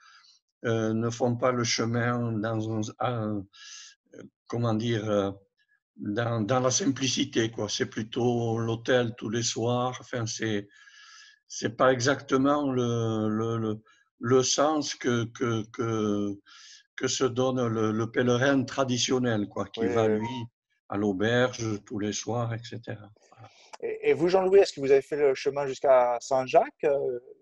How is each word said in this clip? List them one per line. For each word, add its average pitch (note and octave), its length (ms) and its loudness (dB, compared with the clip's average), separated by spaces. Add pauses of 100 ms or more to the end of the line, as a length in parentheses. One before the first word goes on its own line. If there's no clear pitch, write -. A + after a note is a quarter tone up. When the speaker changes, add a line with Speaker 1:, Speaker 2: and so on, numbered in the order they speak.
(640)
Speaker 1:
euh, A2 280 0
ne A2+ 160 0
font A#2+ 280 0
pas B2+ 140 2
le A#2+ 120 0
chemin A#2 680 0
dans A2 360 -2
un, A2 120 -2 (180)
un, G#2+ 380 -2 (760)
euh, G#2+ 80 -18 (240)
comment A#2 260 -2
dire, A2 360 -2
euh, G2+ 220 0 (640)
dans, A#2 460 -2
dans B2+ 180 2
la B2+ 120 2
simplicité, B2+ 800 0
quoi. G#2+ 180 -6
C'est - 160 -2
plutôt A#2 720 -2
l'hôtel A#2 600 0
tous A2+ 120 -8
les A#2 140 -2
soirs. B2 580 -2
Enfin, A#2+ 240 -6
c'est, G#2+ 420 -4 (800)
c'est - 300 -6
pas C3 160 4
exactement C#3 800 0
le, A#2 580 0
le, A2+ 280 -2
le, A2 240 -4 (380)
le B2+ 240 4
sens D3 520 0
que, A#2+ 300 0
que, A#2 460 -4
que, G#2 680 -2 (600)
que C3 100 -2
se - 160 -2
donne B2+ 440 0
le, A2 260 0
le A2+ 180 -2
pèlerin B2+ 540 2
traditionnel, B2 800 0
quoi, G2+ 180 -6
qui - 160 -10
Speaker 2:
Oui, G2 120 0
Speaker 1:
va, A2 140 4
Speaker 2:
oui. G#2+ 120 2
Speaker 1:
lui, A#2+ 260 -6 (440)
à G2+ 80 -4
l'auberge A2 880 0
tous G#2 140 -8
les G#2 140 -2
soirs, A#2 400 -4
et A#2 100 -8
cetera. G#2+ 460 -12 (200)
Voilà. - 200 -20 (320)
Speaker 2:
Et, D3 280 -2
et C#3+ 40 6
vous, D3+ 140 2
Jean-Louis, F#3+ 320 6
est-ce F3+ 140 6
que C#3+ 80 -10
vous C3+ 100 2
avez C#3 100 8
fait - 140 -8
le C#3+ 200 4
chemin C#3+ 300 -2
jusqu'à B2+ 540 4
Saint-Jacques, C#3 640 0
euh, C#3 360 0 (220)